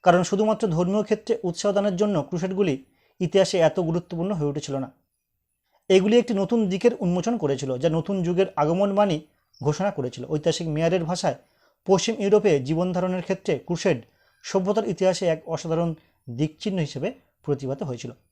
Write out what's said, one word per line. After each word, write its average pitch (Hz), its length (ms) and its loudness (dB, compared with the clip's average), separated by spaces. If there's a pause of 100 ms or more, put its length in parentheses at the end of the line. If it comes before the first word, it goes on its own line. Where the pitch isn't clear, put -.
কারণ 180 260 6
শুধুমাত্র 214 340 0 (120)
ধর্মীয় 185 280 0
ক্ষেত্রে 208 300 -2 (100)
উৎসাহ 180 320 -2
দানের 202 260 0
জন্য 208 140 2 (120)
ক্রুসেডগুলি 185 480 0 (460)
ইতিহাসে 190 360 2 (100)
এত - 120 0
গুরুত্বপূর্ণ 170 580 -2
হয়ে 147 140 0
উঠেছিল 143 320 -6
না। 127 60 -10 (1000)
এগুলি 196 320 6
একটি 240 200 -4
নতুন 226 180 0 (120)
দিকের 214 280 2
উন্মোচন 180 380 0
করেছিল, 139 400 -2
যা 151 200 0
নতুন 180 260 -2
যুগের 175 320 2
আগমনবাণী 190 600 2 (440)
ঘোষণা 170 300 0
করেছিল। 127 320 -6 (100)
ঐতিহাসিক 160 340 -2
মেয়ারের 165 420 0
ভাষায়, 180 280 -2 (500)
পশ্চিম 190 360 2
ইউরোপে 202 280 4 (160)
জীবন 160 280 0
ধারণের 180 320 -2
ক্ষেত্রে 185 260 -2 (140)
ক্রুসেড 165 320 0 (460)
সভ্যতার 196 420 0
ইতিহাসে 185 460 0
এক 156 60 -4 (140)
অসাধারণ 165 360 -2 (380)
দিকচিহ্ন 151 520 -4
হিসেবে 143 280 -4 (360)
প্রতিভাত 139 400 -4
হয়েছিল। 123 280 -8 (200)